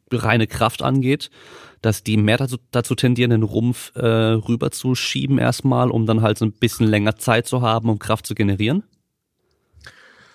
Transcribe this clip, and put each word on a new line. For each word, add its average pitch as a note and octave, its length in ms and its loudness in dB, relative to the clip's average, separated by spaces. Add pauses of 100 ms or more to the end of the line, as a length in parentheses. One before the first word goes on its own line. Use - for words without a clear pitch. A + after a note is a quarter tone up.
(120)
reine A2+ 360 2
Kraft - 340 -2
angeht, C3 480 0 (520)
dass A2 220 -2
die A2 140 0
mehr G#2+ 200 4
dazu, B2+ 200 -4 (140)
dazu A#2+ 240 -2
tendieren, B2 360 2
den A2+ 120 4
Rumpf, A2+ 520 -2
äh, A#2+ 120 -2
rüberzuschieben A#2+ 1300 0
erstmal, B2 540 0
um A2+ 140 0
dann A2+ 160 2
halt A2 160 2
so A2+ 80 0
ein G#2+ 80 -2
bisschen A#2 340 0
länger G#2+ 300 2
Zeit A#2 300 0
zu B2+ 140 -2
haben, A2+ 280 0
um G#2 100 0
Kraft - 260 -2
zu - 100 -8
generieren? G#2+ 480 0 (1500)